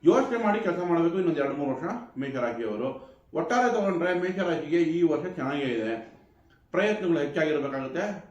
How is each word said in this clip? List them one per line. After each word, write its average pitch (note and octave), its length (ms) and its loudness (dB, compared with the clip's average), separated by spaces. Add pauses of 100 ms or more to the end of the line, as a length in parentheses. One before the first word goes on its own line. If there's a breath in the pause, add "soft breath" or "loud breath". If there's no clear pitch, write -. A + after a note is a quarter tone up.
ಯೋಚನೆ A#3 400 4
ಮಾಡಿ G#3 160 4
ಕೆಲಸ F3 280 0
ಮಾಡಬೇಕು. E3+ 300 2
ಇನ್ನೊಂದು E3+ 220 0
ಎರಡು C#3 140 0
ಮೂರು C#3 180 -2
ವರ್ಷ B2+ 120 -4 (340)
ಮೇಷರಾಶಿಯವರು A#2+ 1000 -4 (160)
ಒಟ್ಟಾರೆ B3 400 2
ತಗೊಂಡ್ರೆ F3+ 460 0
ಮೇಷರಾಶಿಗೆ F3 640 0
ಈ E3 200 2
ವರ್ಷ D#3 240 2 (100)
ಚೆನ್ನಾಗೇ C#3 300 -2
ಇದೆ. A2+ 520 -4 (540 soft breath)
ಪ್ರಯತ್ನಗಳು F#3+ 480 2
ಹೆಚ್ಚಾಗಿರ್ಬೇಕಾಗುತ್ತೆ. C#3+ 1120 -2